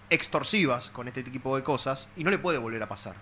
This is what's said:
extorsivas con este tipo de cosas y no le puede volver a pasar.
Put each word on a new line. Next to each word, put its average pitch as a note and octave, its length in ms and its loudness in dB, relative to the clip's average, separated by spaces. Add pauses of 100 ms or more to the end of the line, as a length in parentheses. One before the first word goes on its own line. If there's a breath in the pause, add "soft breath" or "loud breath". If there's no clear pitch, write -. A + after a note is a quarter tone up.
extorsivas D3+ 800 2
con B2 180 -10
este B2+ 140 -8
tipo B2+ 340 -4
de C3+ 60 0
cosas C3+ 540 -2
y F3 80 -6
no F#3 80 4
le F#3+ 80 2
puede E3+ 180 2
volver A2+ 240 -4
a G#2 60 -6
pasar. G2+ 340 -8